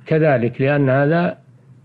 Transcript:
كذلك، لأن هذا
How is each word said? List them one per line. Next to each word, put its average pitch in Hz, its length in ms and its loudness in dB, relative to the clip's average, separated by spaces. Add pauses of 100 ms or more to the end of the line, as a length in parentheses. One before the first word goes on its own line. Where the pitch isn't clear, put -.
كذلك، 135 560 0
لأن 139 280 0
هذا 147 480 0 (480)